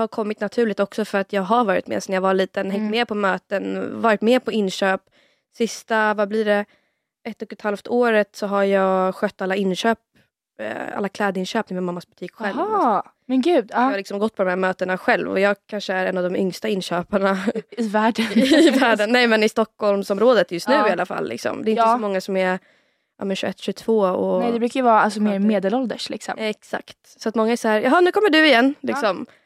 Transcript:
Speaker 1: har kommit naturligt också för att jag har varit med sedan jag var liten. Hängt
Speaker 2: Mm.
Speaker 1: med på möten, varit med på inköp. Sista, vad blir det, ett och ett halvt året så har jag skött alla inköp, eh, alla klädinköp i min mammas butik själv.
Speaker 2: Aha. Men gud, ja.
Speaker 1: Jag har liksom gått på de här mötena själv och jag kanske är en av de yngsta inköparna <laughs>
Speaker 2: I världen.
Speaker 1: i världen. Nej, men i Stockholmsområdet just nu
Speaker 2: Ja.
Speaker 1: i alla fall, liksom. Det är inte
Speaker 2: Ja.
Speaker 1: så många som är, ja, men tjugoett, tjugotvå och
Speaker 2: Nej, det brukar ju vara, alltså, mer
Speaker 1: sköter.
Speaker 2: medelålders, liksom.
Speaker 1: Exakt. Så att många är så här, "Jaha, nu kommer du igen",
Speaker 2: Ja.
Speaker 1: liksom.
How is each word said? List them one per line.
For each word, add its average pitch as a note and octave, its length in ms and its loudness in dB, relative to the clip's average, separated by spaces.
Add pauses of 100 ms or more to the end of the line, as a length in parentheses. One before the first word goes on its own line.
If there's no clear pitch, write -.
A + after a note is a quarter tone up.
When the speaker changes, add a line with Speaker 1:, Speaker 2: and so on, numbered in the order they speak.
Speaker 1:
har A3 80 -2
kommit G#3+ 320 -6
naturligt G#3 400 -2
också G3+ 240 -2
för G3+ 140 -4
att G3 140 -4
jag G3 100 0
har A3+ 220 2
varit F#3 220 0
med G#3 160 -4
sedan G3 120 -6
jag F#3 60 0
var F#3+ 140 2
liten. F#3+ 360 -2
Hängt G3+ 100 -2
Speaker 2:
Mm. G#3+ 100 -4
Speaker 1:
med A#3 180 -2
på A3 60 -6
möten, F#3+ 760 -4 (120)
varit A3 180 4
med B3 240 2
på G#3+ 80 -6
inköp. F#3+ 480 -2 (560)
Sista, G#3+ 580 -2
vad G#3 140 -2
blir G#3+ 160 -2
det, G#3 200 2 (640)
ett A3 140 -12
och A3 100 -12
ett G#3 100 -16
halvt G#3 260 -6
året A3+ 480 2
så G#3 100 -6
har G3+ 180 0
jag F#3+ 500 2
skött - 280 -6
alla F#3+ 140 -2
inköp, G3+ 420 -2 (640)
eh, - 360 -8
alla G3+ 120 -6
klädinköp G3+ 600 -4
i F#3+ 40 -6
min F#3 100 -4
mammas F3 240 -8
butik - 260 -16
själv. G#3 260 -6
Speaker 2:
Aha. F4 520 0 (160)
Men B3+ 140 0
gud, D4 320 2
ja. - 60 0
Speaker 1:
Jag B3+ 100 2
har G3 60 -2
liksom G3+ 220 -6
gått G#3+ 180 -2
på G3+ 80 0
de F#3 60 0
här F3+ 60 0
mötena F#3 420 -2
själv F3+ 320 0
och F#3+ 100 0
jag G3+ 160 2 (120)
kanske G3+ 240 -8
är F#3 140 -2
en F#3 100 -4
av F3+ 80 -2
de F#3 120 -2
yngsta F#3+ 320 -4
inköparna F#3+ 680 -2 (180)
<laughs> - 140 -10
Speaker 2:
I A3+ 180 -4
världen. A3 380 0 (120)
Speaker 1:
i C#4+ 320 6
världen. A3+ 420 2
Nej, B3 140 4
men A3 160 4
i A3 60 4
Stockholmsområdet G3+ 1040 2
just E3+ 160 -6
nu C4 60 4
Speaker 2:
Ja. G#3+ 140 2
Speaker 1:
i F#3+ 40 0
alla F3 140 -2
fall, F3 220 -6
liksom. - 360 -6
Det A3 60 0
är - 20 2
inte A3+ 100 0
Speaker 2:
Ja. A3+ 100 4
Speaker 1:
så B3 60 0
många G3+ 220 -2
som F#3+ 160 -4
är, F#3 220 0 (600)
ja, G#3 60 -10
men F#3+ 120 -4
tjugoett, G3+ 220 -6
tjugotvå A3 420 -2
och F#3+ 420 0
Speaker 2:
Nej, A#3+ 100 0
det A#3 60 -2
brukar A#3+ 220 -2
ju B3+ 40 -2
vara, A3 160 6
alltså, G#3+ 200 0
mer G#3+ 120 2
Speaker 1:
sköter. G3 140 0
Speaker 2:
medelålders, G#3+ 640 -2
liksom. - 280 -8
Speaker 1:
Exakt. - 580 -8 (240)
Så - 80 -4
att G#3 60 -6
många A3 180 2
är A#3+ 40 0
så A3+ 120 -2
här, G#3+ 120 2
"Jaha, D4+ 200 4
nu F4+ 120 4
kommer G4+ 180 2
du D#4 160 6
igen", C4+ 340 6
Speaker 2:
Ja. C4 60 -8
Speaker 1:
liksom. A#3+ 400 -2 (200)